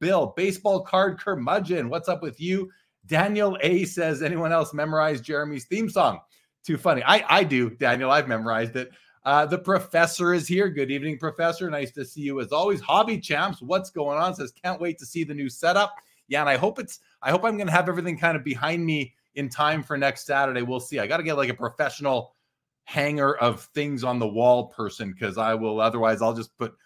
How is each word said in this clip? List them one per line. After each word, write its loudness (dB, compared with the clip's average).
Bill. 2
Baseball 0
card 2
curmudgeon, -2
what's -4
up -4
with -10
you? -2
Daniel 2
A 2
says, -2
"Anyone -2
else 2
memorize 0
Jeremy's -4
theme -2
song?" 2
Too 0
funny. 2
I, 6
I 6
do, 2
Daniel. 0
I've 4
memorized -2
it. -6
Uh, 4
the -2
professor 2
is 0
here. 2
Good -4
evening, -4
professor. -2
Nice -6
to -10
see -14
you -4
as -6
always. 0
Hobby 4
Champs, -4
what's -2
going -2
on? 0
Says, -10
"Can't -8
wait -6
to -18
see -6
the -2
new -6
setup." 0
Yeah, 0
and 2
I 4
hope 0
it's, -14
I 0
hope 2
I'm 0
gonna -2
have 4
everything -4
kind 2
of -6
behind -2
me -2
in -6
time 0
for -6
next -2
Saturday. 0
We'll -4
see. -6
I -2
gotta 0
get, -2
like, 2
a -2
professional -2
hanger 0
of 0
things -4
on -2
the 0
wall 4
person, -8
'cause -6
I 0
will, -2
otherwise 2
I'll 2
just -10
put -8